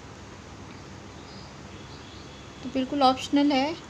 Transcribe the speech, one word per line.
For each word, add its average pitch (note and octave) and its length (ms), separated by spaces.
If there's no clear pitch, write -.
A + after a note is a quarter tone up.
तो C4 60
बिल्कुल C4+ 340
ऑप्शनल C#4+ 480
है, C#4+ 240